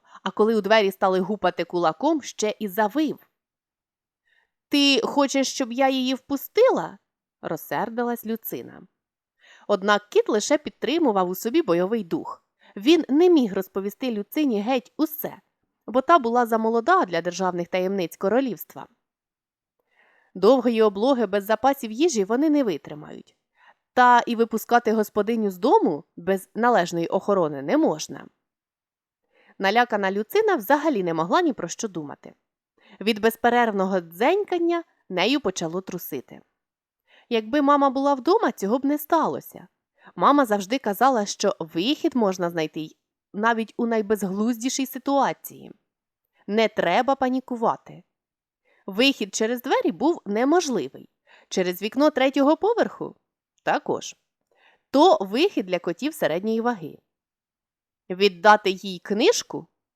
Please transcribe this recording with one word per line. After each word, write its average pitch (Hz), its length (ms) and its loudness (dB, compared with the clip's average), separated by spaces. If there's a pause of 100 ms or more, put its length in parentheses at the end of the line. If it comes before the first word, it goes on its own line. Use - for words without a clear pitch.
(240)
а 190 80 -6
коли 220 240 2
у 214 60 0
двері 196 300 2
стали 190 280 0
гупати 185 440 -2
кулаком, 185 580 -2
ще - 380 -6
і 220 80 -6
завив. 220 500 -2 (1500)
"Ти 277 340 2
хочеш, 277 440 0
щоб 233 260 -6
я 269 160 2
її 262 240 -2
впустила?" 262 840 0 (440)
розсердилась 226 840 -6
Люцина. 139 560 -10 (840)
Однак 202 420 0
кіт 466 200 2
лише 214 280 0
підтримував 226 720 -2
у 185 60 -6
собі 247 260 -2
бойовий 196 420 0
дух. - 420 -8 (300)
Він 294 340 4
не 320 200 6
міг 254 240 4
розповісти 196 580 -6
Люцині 226 500 -2
геть 247 360 -4
усе, 277 400 -6 (500)
бо 226 140 -2
та 330 180 4
була 233 260 0
замолода 226 600 0
для 170 160 -2
державних 175 460 -4
таємниць 185 500 -4
королівства. 208 720 -4 (1500)
Довгої 226 460 4
облоги 220 440 2
без 202 200 -2
запасів 220 460 -2
їжі 233 320 0
вони 247 260 0
не 294 140 2
витримають. 156 760 -10 (560)
Та 247 320 6
і 233 100 -4
випускати 226 560 0
господиню 214 600 0
з 180 60 -10
дому 226 460 2 (120)
без 185 400 -4
належної 180 520 2
охорони 175 540 0
не 170 160 0
можна. 160 500 -2 (1300)
Налякана 202 520 2
Люцина 381 440 0
взагалі 285 480 0
не 170 100 0
могла 175 280 0
ні 320 120 0
про - 140 -10
що - 200 -10
думати. 160 460 -12 (680)
Від 208 180 -2
безперервного 220 800 2
дзенькання 339 840 -2 (260)
нею 208 320 0
почало 180 400 -4
трусити. - 600 -12 (880)
Якби 226 320 0
мама 277 280 4
була 269 240 0
вдома, 320 380 2
цього 208 280 -2
б 262 60 -4
не 294 120 0
сталося. 185 680 -4 (480)
Мама 262 300 4
завжди 208 340 -2
казала, 226 460 0
що - 340 -2
вихід 196 560 -2
можна 190 340 0
знайти 160 300 -6
й 156 180 -12 (360)
навіть 220 440 -2
у 240 80 -2
найбезглуздішій 220 1000 -4
ситуації. 247 880 -4 (760)
Не 214 200 0
треба 208 480 0
панікувати. 233 880 -4 (840)
Вихід 214 480 0
через 233 260 -2
двері 381 300 0
був 247 340 -2
неможливий. 226 840 -2 (400)
Через 180 320 -2
вікно 262 280 2
третього 285 480 2
поверху? 370 580 -2 (480)
Також. - 520 -4 (760)
То 311 300 6
вихід 220 440 -2
для 180 140 -4
котів 247 340 -6
середньої 190 480 -2
ваги. 220 360 -6 (1120)
Віддати 196 600 4
їй 190 300 -6
книжку? 214 680 -2 (280)